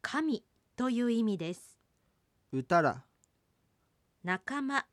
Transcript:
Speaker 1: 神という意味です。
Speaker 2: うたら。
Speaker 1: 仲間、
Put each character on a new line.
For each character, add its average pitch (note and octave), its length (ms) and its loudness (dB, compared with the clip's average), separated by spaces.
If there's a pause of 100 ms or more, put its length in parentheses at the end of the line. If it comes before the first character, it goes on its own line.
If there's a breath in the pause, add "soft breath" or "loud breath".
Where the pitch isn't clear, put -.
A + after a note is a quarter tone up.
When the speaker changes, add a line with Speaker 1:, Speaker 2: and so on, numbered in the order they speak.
Speaker 1:
神 D4 420 -2 (320)
と B3+ 160 -2
い A#3+ 140 0
う A#3+ 80 2
意 A3+ 100 2
味 G#3 160 0
で E3 160 -6
す。 - 240 -20 (720)
Speaker 2:
う C3 120 -2
た E3+ 180 6
ら。 C3 220 0 (1200)
Speaker 1:
仲 F#3 380 -4
間、 C4+ 300 -4